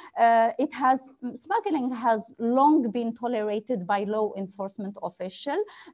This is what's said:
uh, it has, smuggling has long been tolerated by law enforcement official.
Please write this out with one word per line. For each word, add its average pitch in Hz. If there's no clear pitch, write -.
uh, 233
it -
has, 262
smuggling 311
has 226
long 254
been 233
tolerated 220
by 202
law 208
enforcement 196
official. 190